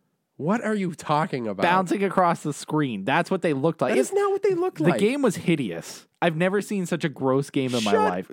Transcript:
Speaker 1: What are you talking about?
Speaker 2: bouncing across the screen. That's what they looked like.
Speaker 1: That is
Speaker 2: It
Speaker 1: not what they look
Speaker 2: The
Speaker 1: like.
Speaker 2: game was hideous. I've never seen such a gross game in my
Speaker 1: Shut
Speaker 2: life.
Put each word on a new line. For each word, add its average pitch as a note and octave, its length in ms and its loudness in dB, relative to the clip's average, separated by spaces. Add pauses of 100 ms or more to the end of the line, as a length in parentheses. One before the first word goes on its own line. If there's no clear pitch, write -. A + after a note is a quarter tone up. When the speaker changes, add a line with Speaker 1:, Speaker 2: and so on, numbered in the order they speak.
(380)
Speaker 1:
What F#3+ 260 0
are G#3+ 100 -2
you F#3 200 -2
talking D3 540 -2
about? G2 160 -4
Speaker 2:
bouncing F#3 380 2
across F3 400 0
the D3+ 120 -2
screen. B2+ 500 -2
That's D3 260 2
what F#3 120 -2
they E3 100 2
looked C#3+ 300 0
like. B2+ 120 0
Speaker 1:
That A#3+ 60 4
is B3+ 100 0
Speaker 2:
It G4 40 -2
Speaker 1:
not G4+ 160 2
what G4 120 -2
they G4 120 2
look F4+ 220 -2
Speaker 2:
The D#4 80 0
Speaker 1:
like. - 160 4
Speaker 2:
game B3+ 200 2
was B3 160 2
hideous. C3+ 720 -4 (140)
I've E3 160 2
never F#3 240 2
seen G3 240 -2
such E3+ 200 -2
a E3 40 0
gross C3+ 400 0
game C3 240 0
in A#2+ 120 0
my G#2 80 0
Speaker 1:
Shut - 80 6
Speaker 2:
life. - 320 0